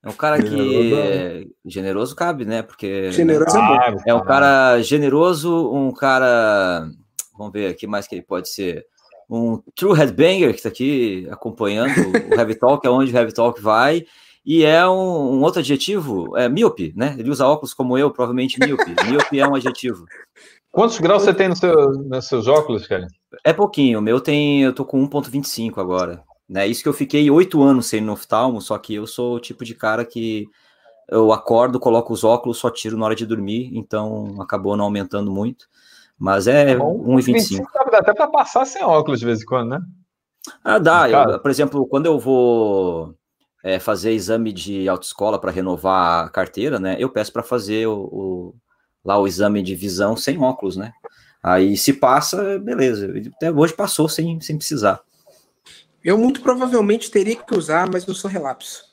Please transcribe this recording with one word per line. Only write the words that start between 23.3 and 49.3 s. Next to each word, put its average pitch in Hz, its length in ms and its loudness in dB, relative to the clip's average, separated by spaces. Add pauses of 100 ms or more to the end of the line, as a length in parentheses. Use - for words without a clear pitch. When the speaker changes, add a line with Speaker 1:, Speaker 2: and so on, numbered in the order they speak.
Speaker 1:
É 151 80 4
pouquinho, 151 460 2
o 104 60 -2
meu 117 180 2
tem, 147 400 0
eu 131 100 4
tô 131 140 -6
com 135 160 -2
um 139 60 0
ponto 139 240 -4
vinte 139 140 -4
e - 40 -8
cinco 113 320 -6
agora, 90 400 -4 (260)
né? 98 200 -2
Isso 120 160 -4
que 151 60 0
eu 143 40 0
fiquei 147 360 2
oito 160 340 4
anos 135 240 4
sem 110 140 -2
ir 107 40 -4
no 107 80 -4
oftalmo, 113 480 -2
só 104 160 -6
que 104 180 -10
eu 107 120 -8
sou 120 280 -6
o 120 40 -6
tipo - 260 -16
de 117 100 -16
cara 113 300 -2
que 113 420 -6 (600)
eu 110 240 4
acordo, 117 480 2
coloco 117 340 2
os 110 100 -6
óculos, 120 340 2
só 123 120 -2
tiro 110 280 -8
na 110 80 -2
hora 110 100 0
de 117 100 -8
dormir, 110 480 -6
então 107 680 -8
acabou 101 340 -4
não 104 100 -2
aumentando 101 460 -4
muito, 104 360 -6 (500)
mas 95 300 0
é 139 280 4
Speaker 2:
Bom, 151 300 -2
Speaker 1:
um 127 140 4
e - 20 2
vinte 123 160 2
e - 40 2
cinco. 95 200 -4
Speaker 2:
vinte - 80 -10
e - 40 -20
cinco 269 180 0
dá 214 80 6
até 202 140 2
pra 294 140 0
passar 269 380 0
sem 381 180 -8
óculos 151 360 2
de 117 60 -6
vez 113 160 -2
em 113 40 -18
quando, 123 240 -2
né? 147 120 -6 (840)
Speaker 1:
Ah, 107 160 2
dá. 160 300 6
Speaker 2:
Cara. 131 240 4
Speaker 1:
Eu, - 60 -4
por 139 120 -2
exemplo, 139 360 0
quando 143 200 0
eu 156 100 2
vou, 107 960 0 (480)
é, 95 160 -2
fazer 107 340 -2
exame 110 380 -2
de 95 360 -6
autoescola 98 520 -4
pra 92 120 -4
renovar 90 760 0
a 82 40 -16
carteira, 107 500 -4
né, 95 200 -4
eu 131 100 -2
peço 107 220 -6
pra 120 120 -6
fazer 110 440 -4
o, 110 60 -2
o, 95 600 -10 (480)
lá 98 160 2
o 98 80 2
exame 101 340 0